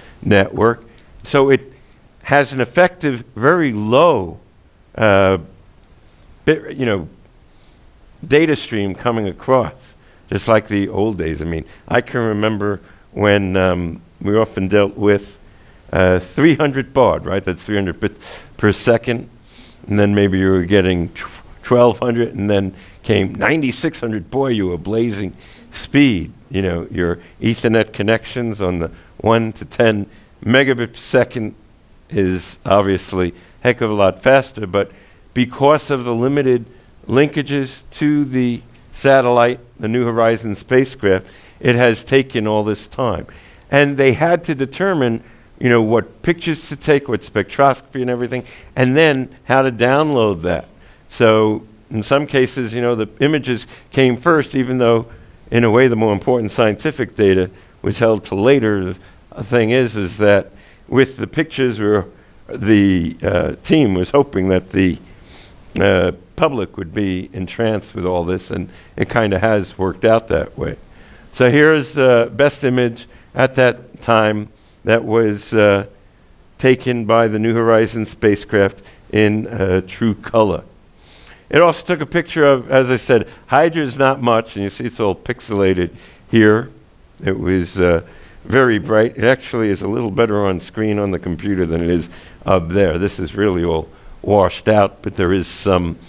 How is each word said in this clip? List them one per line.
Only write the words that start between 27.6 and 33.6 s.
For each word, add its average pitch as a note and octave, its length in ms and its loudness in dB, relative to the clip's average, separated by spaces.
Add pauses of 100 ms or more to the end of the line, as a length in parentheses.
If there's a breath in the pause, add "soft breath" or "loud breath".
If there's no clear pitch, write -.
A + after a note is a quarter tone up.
connections A2 640 -4
on F2+ 200 -2
the D#2+ 100 -6 (260 soft breath)
one A2+ 380 0
to - 100 -18
ten A2 400 0 (400 soft breath)
megabit B2 440 0
per - 60 -20
second A#2 600 -2 (560)
is F#2 560 -4
obviously F#2+ 640 0
a - 380 -8